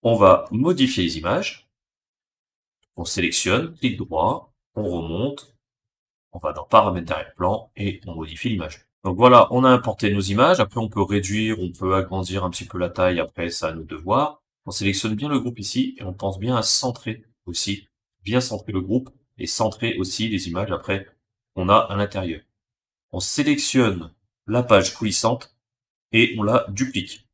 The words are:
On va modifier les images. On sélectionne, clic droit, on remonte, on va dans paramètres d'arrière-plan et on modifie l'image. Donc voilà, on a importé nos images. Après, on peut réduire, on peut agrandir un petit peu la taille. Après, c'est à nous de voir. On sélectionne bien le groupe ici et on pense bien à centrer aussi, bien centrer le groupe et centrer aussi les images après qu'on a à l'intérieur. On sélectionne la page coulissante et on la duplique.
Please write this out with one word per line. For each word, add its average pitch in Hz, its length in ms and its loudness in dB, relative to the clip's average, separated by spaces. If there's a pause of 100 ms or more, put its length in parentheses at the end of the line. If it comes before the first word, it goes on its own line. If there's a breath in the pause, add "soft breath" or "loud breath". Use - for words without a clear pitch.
On 117 140 2
va 98 340 6
modifier 151 540 2
les 82 140 -2
images. 120 500 -4 (1300)
On 85 80 -8
sélectionne, 92 760 0
clic 120 180 -2
droit, - 560 -4 (220)
on 107 100 -6
remonte, 87 720 -6 (760)
on - 60 -14
va 76 140 -6
dans 76 120 -12
paramètres 95 420 2
d'arrière-plan 87 720 -6
et 98 300 -6
on 85 100 -12
modifie 80 320 -8
l'image. 87 360 -6 (200)
Donc 92 120 -2
voilà, 120 360 10
on 123 120 2
a 131 60 8
importé 117 420 2
nos 101 80 2
images. 113 400 4
Après, 110 200 -2
on 110 80 -4
peut 101 140 0
réduire, 101 580 -2
on 90 100 -4
peut 92 240 -2
agrandir 95 500 -2
un 90 60 -2
petit 85 140 -8
peu 90 140 -12
la 90 120 -2
taille. 90 300 0
Après, 82 300 -6
c'est - 160 -6
à 78 60 -4
nous 80 120 -12
de 78 120 -12
voir. 104 460 -2 (220)
On - 60 -12
sélectionne 107 460 -2
bien 139 120 -6
le 143 120 0
groupe 120 180 -8
ici 131 400 -4
et 110 60 -14
on 95 80 -8
pense 95 260 -6
bien 120 180 -2
à 113 60 0
centrer - 600 -2 (220)
aussi, 98 420 -4 (340)
bien 113 180 0
centrer 110 300 -4
le 98 100 -2
groupe 104 300 -4 (280)
et - 100 -6
centrer 113 500 -2
aussi 98 300 -4
les 95 200 -4
images 90 220 -6
après 95 380 -6 (460)
qu'on 92 140 -4
a 104 100 8
à - 180 0
l'intérieur. 95 460 -4 (680)
On 120 80 -8
sélectionne 127 960 2 (320)
la 117 160 0
page 101 320 4
coulissante 113 600 -2 (560)
et 110 260 4
on 107 60 0
la 117 240 2
duplique. 101 640 -6